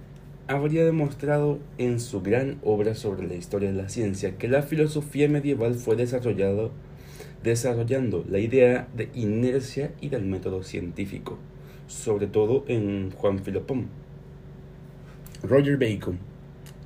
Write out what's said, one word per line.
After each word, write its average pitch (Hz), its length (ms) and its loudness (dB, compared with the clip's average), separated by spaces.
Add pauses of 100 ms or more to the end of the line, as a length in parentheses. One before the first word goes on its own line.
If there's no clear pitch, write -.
(480)
habría 151 360 4
demostrado 147 760 2 (200)
en 123 220 2
su 101 220 -4
gran 123 420 2
obra 107 300 4
sobre 95 340 -4
la 90 60 -6
historia 98 360 -2
de 95 100 -2
la 95 80 -6
ciencia 98 500 -2
que 117 100 -2
la 139 140 4
filosofía 151 680 2
medieval 135 460 2
fue 117 220 2
desarrollado, 113 760 0 (720)
desarrollando 117 840 0
la 95 100 2
idea 123 580 6
de 110 180 -4
inercia 123 840 0
y 147 80 -6
del 123 160 -2
método 92 380 -4
científico, 98 760 -8 (480)
sobre 104 400 0
todo 107 400 4
en 101 460 0
Juan 101 260 0
Filopón. 98 500 -4 (1500)
Roger 139 360 4
Bacon 101 400 0 (680)